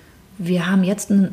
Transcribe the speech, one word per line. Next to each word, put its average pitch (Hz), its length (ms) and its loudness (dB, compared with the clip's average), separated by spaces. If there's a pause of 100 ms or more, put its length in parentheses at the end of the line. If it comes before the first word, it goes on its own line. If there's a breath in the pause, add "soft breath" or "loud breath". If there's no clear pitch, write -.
(380 soft breath)
Wir 175 320 -2
haben 190 140 2
jetzt 202 280 -2
ein, 196 220 4